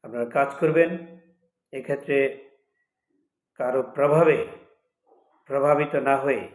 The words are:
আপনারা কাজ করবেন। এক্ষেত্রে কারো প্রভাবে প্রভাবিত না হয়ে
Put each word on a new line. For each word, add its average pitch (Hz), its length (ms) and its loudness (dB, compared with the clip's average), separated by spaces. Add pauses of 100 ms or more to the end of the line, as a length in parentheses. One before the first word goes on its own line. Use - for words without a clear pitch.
আপনারা 120 220 -6
কাজ 139 240 0 (120)
করবেন। 165 300 2 (800)
এক্ষেত্রে 139 760 -4 (1120)
কারো 127 220 -2
প্রভাবে 147 640 2 (1000)
প্রভাবিত 143 480 0
না 135 220 2
হয়ে 131 380 -2